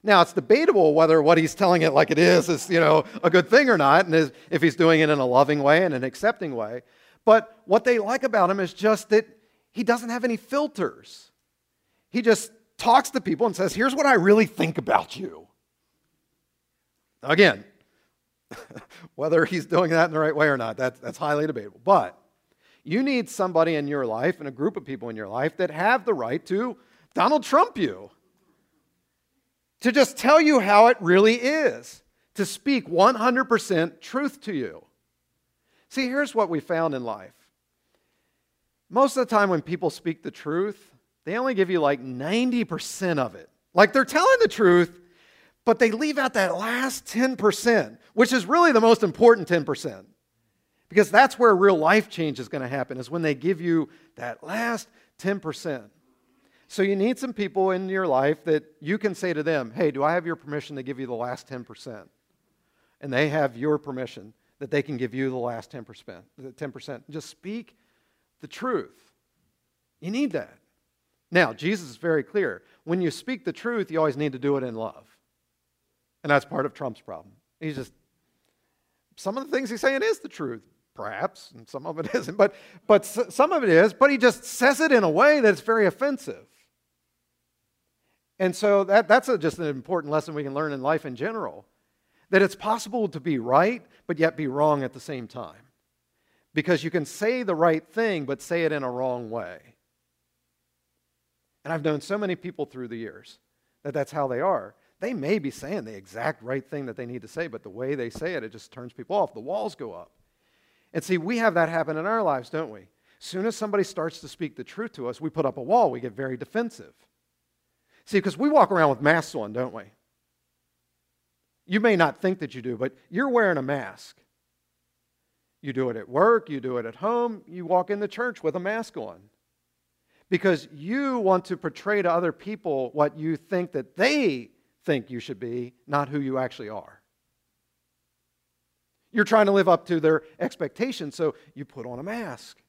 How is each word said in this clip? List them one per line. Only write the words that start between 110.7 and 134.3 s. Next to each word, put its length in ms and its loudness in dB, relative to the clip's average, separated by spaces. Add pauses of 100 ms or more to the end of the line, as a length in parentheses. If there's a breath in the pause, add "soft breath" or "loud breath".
And 100 -6
see, 140 -2
we 200 -4
have 160 2
that 160 2
happen 280 -4
in 80 -6
our 160 -2
lives, 280 -4
don't 220 -8
we? 160 -20 (320)
Soon 260 -8
as 100 -4
somebody 280 -2
starts 380 -8
to 60 -20
speak 280 -10
the 80 -14
truth 300 -12
to 140 -10
us, 140 -10
we 80 -6
put 160 -2
up 120 -4
a 40 -12
wall. 300 2
We 80 -8
get 140 -10
very 240 -8
defensive. 560 -8 (1120)
See, 140 0
'cause 180 -4
we 120 0
walk 220 4
around 180 2
with 120 -4
masks 340 0
on, 180 -8
don't 200 -6
we? 100 -14 (1800)
You 140 -2
may 160 2
not 260 2
think 180 -2
that 140 -10
you 80 -14
do, 140 -8
but 200 -8 (140 soft breath)
you're 200 -4
wearing 280 2
a 40 -4
mask. 560 -8 (1400)
You 120 -10
do 180 -2
it 40 -8
at 140 -14
work, 400 2
you 100 -8
do 180 -6
it 100 -6
at 80 -14
home, 500 -4
you 200 -14
walk 260 0
in 80 -4
the 80 -6
church 340 -8
with 140 -2
a 40 -4
mask 380 -8
on. 320 -14 (1000)
Because 420 0
you 480 -4
want 260 0
to 120 -8
portray 440 -4
to 100 0
other 200 0
people 600 -6
what 260 -2
you 200 -4
think 360 -6
that 220 -10
they 560 0 (340)